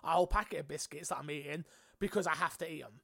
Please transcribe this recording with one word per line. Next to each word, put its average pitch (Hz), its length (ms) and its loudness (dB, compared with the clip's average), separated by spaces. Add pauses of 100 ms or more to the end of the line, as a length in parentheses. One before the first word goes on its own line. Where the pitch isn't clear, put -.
a 160 80 0
whole 175 160 6
packet 190 340 2
of 143 80 -10
biscuits 151 400 -8
that 175 80 0
I'm 143 120 -8
eating 147 360 -6 (340)
because 196 260 2
I 160 100 2
have 165 240 0
to 170 120 -4
eat 151 120 -6
'em. 113 200 -16